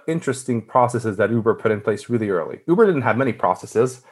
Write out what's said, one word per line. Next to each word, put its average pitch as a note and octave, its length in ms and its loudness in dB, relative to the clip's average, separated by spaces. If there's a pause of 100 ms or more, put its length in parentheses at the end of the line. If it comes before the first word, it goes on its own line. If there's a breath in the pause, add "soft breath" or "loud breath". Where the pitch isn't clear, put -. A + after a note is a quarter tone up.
interesting C3 540 -4
processes A2+ 560 0
that G#2 140 2
Uber A2+ 240 2
put - 160 0
in G#2 100 -2
place - 280 -4
really A2 200 -2
early. E2 360 -4
Uber F#3+ 200 4
didn't D3 160 2
have A2+ 160 0
many B2+ 160 0
processes, A2 800 -2